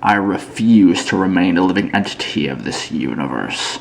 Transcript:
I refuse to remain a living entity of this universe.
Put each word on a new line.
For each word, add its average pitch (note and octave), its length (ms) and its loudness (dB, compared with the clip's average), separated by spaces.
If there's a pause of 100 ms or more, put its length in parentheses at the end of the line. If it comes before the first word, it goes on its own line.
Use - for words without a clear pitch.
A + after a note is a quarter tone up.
I G#2 140 2
refuse G2+ 880 4
to G#2 120 0
remain F2+ 400 2
a F2+ 60 2
living F#2 300 0
entity - 540 -4
of C2 160 -8
this - 280 -8
universe. B1+ 880 -6